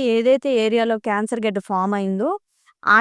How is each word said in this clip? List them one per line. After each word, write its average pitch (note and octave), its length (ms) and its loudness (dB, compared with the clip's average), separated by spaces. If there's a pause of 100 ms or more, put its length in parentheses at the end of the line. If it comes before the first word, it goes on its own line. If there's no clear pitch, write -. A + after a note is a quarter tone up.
ఏదైతే B3 480 2
ఏరియాలో A3+ 420 0
క్యాన్సర్ G#3+ 440 -4
గడ్డ G#3 180 -2
ఫామ్ F#3+ 340 -2
అయిందో, G3 360 -2 (540)
ఆ G#3 180 4